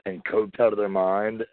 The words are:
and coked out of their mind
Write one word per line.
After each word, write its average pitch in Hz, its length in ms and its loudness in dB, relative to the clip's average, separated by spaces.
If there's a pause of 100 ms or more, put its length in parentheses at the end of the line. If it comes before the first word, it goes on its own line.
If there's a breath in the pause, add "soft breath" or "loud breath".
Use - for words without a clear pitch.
and 92 200 -8
coked 107 340 -2
out 113 140 6
of 101 40 -4
their 104 120 0
mind 101 640 0